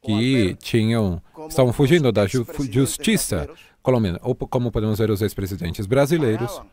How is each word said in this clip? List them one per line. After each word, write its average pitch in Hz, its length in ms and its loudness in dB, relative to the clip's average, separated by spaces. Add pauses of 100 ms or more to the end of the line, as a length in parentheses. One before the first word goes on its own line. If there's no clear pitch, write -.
que 110 560 0
tinham, 110 640 0 (280)
estavam 127 240 2
fugindo 143 400 4
da 120 140 2
ju-, 120 200 -2 (240)
justiça 139 800 0 (340)
colombiana, 110 400 0
ou 127 140 -2
como 123 340 -2
podemos 107 300 -2
ver 110 100 2
os 101 100 0
ex-presidentes 101 680 -4
brasileiros 131 760 0 (100)